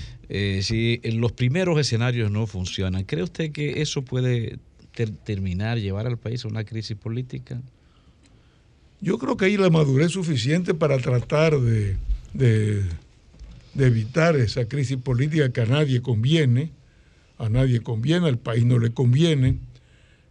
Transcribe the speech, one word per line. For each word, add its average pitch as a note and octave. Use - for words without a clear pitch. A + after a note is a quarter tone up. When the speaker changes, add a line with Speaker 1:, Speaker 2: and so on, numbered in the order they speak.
Speaker 1:
Eh, G2
si A2+
en A2+
los A#2+
primeros D#3
escenarios A#2+
no G#2+
funcionan, F#2+
¿cree D#3+
usted D#3+
que D3
eso D3
puede B2+
ter-, A2
terminar, G2+
llevar G2+
al B2
país A#2
a A2
una A2
crisis A2
política? B2
Speaker 2:
Yo G3
creo B3+
que F#3+
hay G#3
la F#3+
madurez D#3
suficiente E3+
para D3+
tratar C3+
de, G#2+
de, G#2+
de C#3
evitar B2+
esa A#2+
crisis C3+
política C3+
que B2
a A2+
nadie C3+
conviene, C3
a A2
nadie B2
conviene, D#3
al B2
país A#2
no B2
le A#2
conviene. C3+